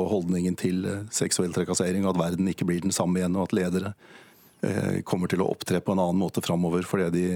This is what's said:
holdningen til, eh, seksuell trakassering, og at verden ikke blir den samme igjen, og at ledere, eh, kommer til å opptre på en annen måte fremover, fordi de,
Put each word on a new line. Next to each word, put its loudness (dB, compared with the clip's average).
holdningen 0
til, -2
eh, -4
seksuell 0
trakassering, 0
og 2
at 2
verden 0
ikke -2
blir 0
den -2
samme 2
igjen, 0
og -2
at -2
ledere, 0
eh, 0
kommer 0
til 0
å 0
opptre -2
på 0
en 2
annen 2
måte 0
fremover, 0
fordi 0
de, 2